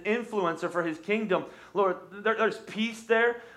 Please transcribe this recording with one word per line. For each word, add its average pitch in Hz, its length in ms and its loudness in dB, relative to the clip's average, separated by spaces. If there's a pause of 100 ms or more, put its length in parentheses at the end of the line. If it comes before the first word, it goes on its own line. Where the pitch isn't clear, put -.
influencer 196 640 0
for 170 100 -2
His 160 160 -4
kingdom, 196 480 0 (300)
Lord, 185 220 2 (140)
there, 202 240 0
there's 214 220 0
peace 220 460 -6
there, 233 380 4 (160)